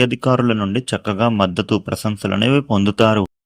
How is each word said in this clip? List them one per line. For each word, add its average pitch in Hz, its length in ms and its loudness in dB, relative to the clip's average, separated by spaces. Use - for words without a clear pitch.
అధికారుల 123 520 0
నుండి 104 280 -2
చక్కగా 107 480 -2
మద్దతు, 101 480 0
ప్రశంసలు 101 580 -4
అనేవి 127 260 2
పొందుతారు. 107 640 2